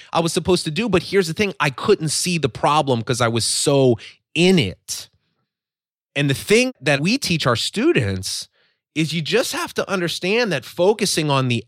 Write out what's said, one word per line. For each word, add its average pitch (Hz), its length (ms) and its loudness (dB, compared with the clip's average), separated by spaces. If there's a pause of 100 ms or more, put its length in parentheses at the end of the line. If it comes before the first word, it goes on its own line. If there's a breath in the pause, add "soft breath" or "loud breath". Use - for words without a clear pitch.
(120)
I 165 100 0
was 165 120 -2
supposed 180 320 0
to 160 60 -6
do. 208 180 -2
But 180 140 2
here's 185 240 0
the 160 60 -6
thing, 202 260 -2
I 147 100 0
couldn't 160 400 0
see 175 280 -2
the 135 120 -2
problem 143 540 2
'cause 120 180 -2
I 117 60 2
was 113 180 0
so 135 540 4 (340 loud breath)
in 180 240 4
it. - 520 -4 (1080)
And 143 140 0
the 135 40 2
thing 247 380 2 (100)
that 139 200 0
we 208 160 0
teach - 280 -2
our 120 120 2
students 113 880 -2 (480)
is 151 180 -2
you 170 80 -4
just 170 300 -2
have 330 220 -6
to - 160 -6
understand 190 640 -2
that 131 120 -4
focusing 175 640 0
on 135 200 2
the 117 180 0